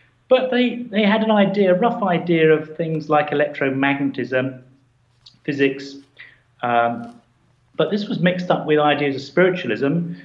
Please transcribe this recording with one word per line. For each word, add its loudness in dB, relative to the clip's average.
But 2
they, 0
they -2
had 2
an 0
idea, 4
a 4
rough 0
idea 2
of 0
things -6
like 2
electromagnetism, -2
physics. -2
Um, 0
but 0
this -4
was -6
mixed 0
up -2
with 2
ideas 0
of -10
spiritualism, -2